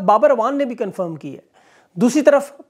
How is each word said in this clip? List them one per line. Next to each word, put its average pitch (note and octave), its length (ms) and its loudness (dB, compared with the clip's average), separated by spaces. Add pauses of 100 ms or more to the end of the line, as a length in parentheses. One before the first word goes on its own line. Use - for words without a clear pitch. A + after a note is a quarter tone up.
बाबर A3 260 4
अवान B3+ 260 -2
ने C#4 80 -2
भी A#3+ 120 -10
कन्फर्म F3+ 400 -8
की C#3 140 -14
है। C#3 100 -18 (560)
दूसरी B3 240 2
तरफ C#4+ 340 2 (140)